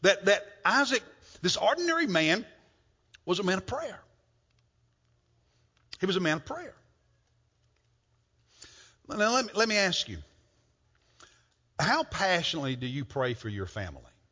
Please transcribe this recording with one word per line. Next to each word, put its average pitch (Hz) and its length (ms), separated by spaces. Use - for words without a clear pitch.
that, 190 220
that 196 220
Isaac, 254 380
this 175 160
ordinary 330 480
man, 170 400
was 180 120
a 202 40
man 190 160
of 190 80
prayer. 262 340
He 185 60
was 185 100
a 196 40
man 156 180
of - 80
prayer. 320 280
Now, 214 260
let 254 120
me, 214 100
let 220 140
me 208 80
ask 196 320
you, 92 100
how 247 240
passionately 165 760
do 127 100
you 131 200
pray 127 260
for 117 160
your 101 180
family? 85 360